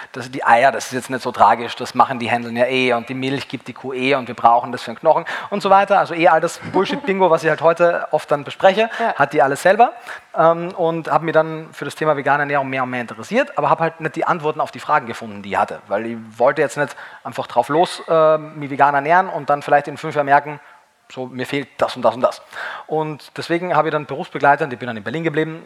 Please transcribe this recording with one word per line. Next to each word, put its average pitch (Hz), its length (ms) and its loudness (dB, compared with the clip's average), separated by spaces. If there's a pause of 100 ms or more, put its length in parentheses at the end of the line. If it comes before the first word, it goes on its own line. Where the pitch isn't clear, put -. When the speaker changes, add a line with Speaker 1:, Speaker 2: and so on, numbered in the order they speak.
(100)
Speaker 1:
das, 127 180 -12
die 131 160 -10
Eier, 123 280 6
das 107 140 -6
ist - 60 -12
jetzt 127 160 -6
nicht 131 140 -6
so 127 80 -6
tragisch, 107 460 2
das - 180 -10
machen 123 240 2
die 117 100 -4
Händeln 117 280 -4
ja 123 100 2
eh 127 280 2
und 117 140 -4
die 135 60 -8
Milch 131 320 -4
gibt - 220 -12
die 123 60 -12
Kuh 131 180 -10
eh 131 240 0
und 123 100 -4
wir 120 80 -8
brauchen 120 380 4
das 123 100 -8
für - 80 -10
den 113 80 -12
Knochen“ 160 260 2 (260)
und 202 120 -4
so 196 80 2
weiter. 196 300 6
Also 147 140 -2
eh 165 120 4
all 165 140 6
das 165 180 -4 (140)
Bullshit-Bingo, 190 580 2
was 160 140 2
ich 160 40 2
halt 151 140 -2
heute 170 480 2
oft - 180 -2
dann 143 140 0
bespreche, 190 560 2
Speaker 2:
Ja. 226 160 0
Speaker 1:
hat 143 200 0
die 151 60 4
alles 135 220 2
selber. 214 300 6 (440)
Ähm, 170 380 2
und 165 380 -2
hab 151 100 2
mir 165 80 -4
dann 160 420 0
für - 120 -10
das 143 100 -10
Thema 156 220 0
vegane 139 260 0
Ernährung 143 260 -2
mehr 131 140 -4
und 127 80 -6
mehr 123 120 -6
interessiert, 113 540 -4
aber 143 140 0
hab 156 80 0
halt 165 220 -4
nicht 156 160 -8
die 165 80 -4
Antworten 156 360 -2
auf 139 120 -4
die 123 80 -14
Fragen 147 260 0
gefunden, 107 380 -12
die 101 60 -10
ich 92 60 -2
hatte. 95 300 -2
Weil 104 200 -4
ich 117 100 -8 (220)
wollte 143 220 2
jetzt 139 160 -2
nicht 143 200 -4 (260)
einfach 127 240 -8
drauf - 220 0
los, 165 400 0
äh, 156 300 4
mich 147 300 -10
vegan 139 280 2
ernähren 170 320 2
und 151 200 -8
dann 143 140 0
vielleicht 143 240 2
in 143 100 -10
fünf 156 200 -8
Jahren 143 100 0
merken, 143 320 2 (540)
so, 127 140 -10
mir 127 200 -8
fehlt 143 300 -4
das - 200 0
und 127 60 -12
das 113 120 4
und 123 80 -8
das. - 180 0 (460)
Und 156 500 -6
deswegen 170 400 -2
habe 156 120 2
ich 147 40 -4
dann 147 140 -4
berufsbegleitend, 143 640 0
ich 117 60 -10
bin 123 80 -10
dann 117 100 -8
in 101 80 -12
Berlin 147 180 -6
geblieben, 160 440 -4